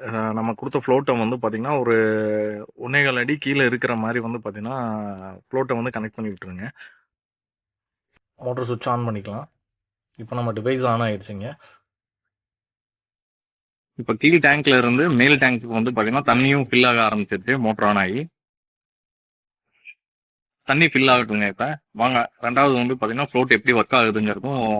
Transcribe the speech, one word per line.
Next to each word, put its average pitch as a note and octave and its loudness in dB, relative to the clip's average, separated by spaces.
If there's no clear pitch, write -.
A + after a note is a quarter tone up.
அஹ், A2 -4
நம்ம A2+ -2
கொடுத்த C3+ -6
ஃப்ளோட்டை C3+ 2
வந்து A#2 0
பாத்தீங்கன்னா, A#2 -4
ஒரு A#2+ 2
ஒன்னே B2+ 0
கால் B2+ 2
அடி C3+ -2
கீழே C#3 0
இருக்கிற A#2+ 0
மாதிரி A2+ -2
வந்து A2+ -6
பாத்தீங்கன்னா, G#2+ -10
ஃப்ளோட்டை C3 -4
வந்து A#2+ -4
கனெக்ட் A2 -10
பண்ணி A2 -8
விட்டுருங்க. F#2 -14
மோட்டர் B2 -6
சுவிட்ச் A#2+ -6
on A#2+ 0
பண்ணிக்கலாம். G#2+ -8
இப்ப A#2 -12
நம்ம A#2+ -2
டிவைஸ் B2+ -2
on A#2 0
ஆயிடுச்சுங்க. G#2 -6
இப்ப A#2+ -4
கீழ் D#3+ 4
டேங்க்ல C#3+ 4
இருந்து B2 4
மேல் C3+ 6
டேங்க்குக்கு A#2+ 0
வந்து A#2+ 0
பாத்தீங்கன்னா, A#2+ 0
தண்ணியும் C3 2
ஃபில் B2 4
ஆக A#2 2
ஆரம்பிச்சிருச்சு, G#2+ -2
மோட்டர் G#2+ 0
on G2+ 4
ஆகி. G2 -2
தண்ணி D3+ 4
ஃபில் C3 4
ஆகட்டுங்க. G#2+ 2
இப்ப A2+ -6
வாங்க, B2 0
ரெண்டாவது C3 2
வந்து B2 0
பாத்தீங்கன்னா, B2 -4
ஃப்ளோட் B2+ 2
எப்படி A#2+ 2
ஒர்க் A2+ 2
ஆகுதுங்கிறதும் A2 0